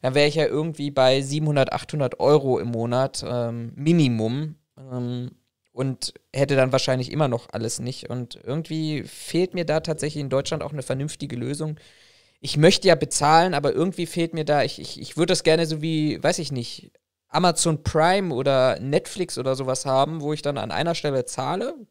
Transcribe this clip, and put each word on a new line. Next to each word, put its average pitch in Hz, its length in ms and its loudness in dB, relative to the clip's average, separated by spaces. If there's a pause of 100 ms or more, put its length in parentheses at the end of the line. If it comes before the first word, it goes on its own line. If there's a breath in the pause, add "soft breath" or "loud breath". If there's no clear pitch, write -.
dann 131 140 -2
wäre 147 140 6
ich 147 60 -4
ja 156 100 2
irgendwie 147 460 -2
bei 135 280 4
siebenhundert, 143 540 0
achthundert - 480 -4
Euro 135 360 4
im 117 120 -4
Monat, 120 580 -2
ähm, 117 480 -6
Minimum, 143 800 2 (220)
ähm, 123 540 -8 (420)
und 131 400 -6 (200)
hätte 135 220 2
dann 131 160 4
wahrscheinlich 127 400 0
immer 151 160 0
noch 117 240 -4
alles 113 280 -6
nicht. 123 300 -8
Und 123 360 -8
irgendwie 156 580 -4
fehlt - 520 -4
mir 170 100 -2
da 156 160 0
tatsächlich 151 400 -4
in 139 80 -6
Deutschland 139 340 -2
auch 143 80 -8
eine 147 120 -8
vernünftige 143 520 -6
Lösung. 151 420 -6 (600 soft breath)
Ich - 160 -6
möchte 175 320 6
ja 165 80 8
bezahlen, 160 580 4
aber 143 200 0
irgendwie 175 320 0
fehlt 170 280 -4
mir 156 120 -4
da, 147 180 2
ich, 143 160 -4
ich, - 220 -12
ich - 160 -10
würde 170 160 2
das 156 100 0
gerne 160 220 4
so 156 160 -6
wie, 156 420 -2
weiß 160 160 0
ich 139 140 -6
nicht, - 380 -10 (360)
Amazon 165 560 2
Prime 175 500 2
oder 131 460 2
Netflix 147 580 -2
oder 131 180 -2
sowas 131 300 -4
haben, 143 360 2
wo 143 100 -4
ich 147 100 -6
dann 143 160 -2
an 104 140 -6
einer 165 240 -2
Stelle 135 300 -2
zahle 185 500 -4 (160)